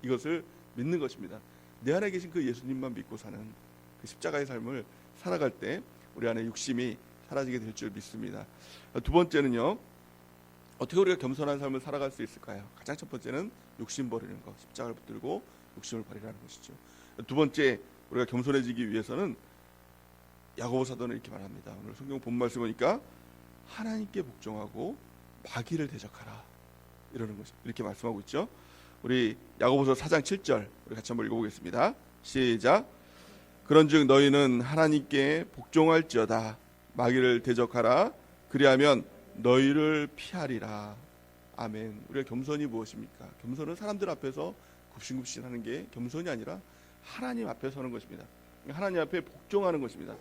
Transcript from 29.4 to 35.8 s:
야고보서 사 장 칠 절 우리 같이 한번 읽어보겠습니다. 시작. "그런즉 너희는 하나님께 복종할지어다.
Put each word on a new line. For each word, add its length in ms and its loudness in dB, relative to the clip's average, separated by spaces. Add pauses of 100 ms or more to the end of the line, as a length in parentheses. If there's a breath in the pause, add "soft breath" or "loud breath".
야고보서 340 6
사 140 -6
장 140 4
칠 200 -4
절 260 0 (180)
우리 80 -10
같이 180 -10
한번 140 -2
읽어보겠습니다. 680 -2 (280)
시작. 680 4 (760 loud breath)
"그런즉 400 10
너희는 540 8
하나님께 920 2
복종할지어다. 1040 4 (380)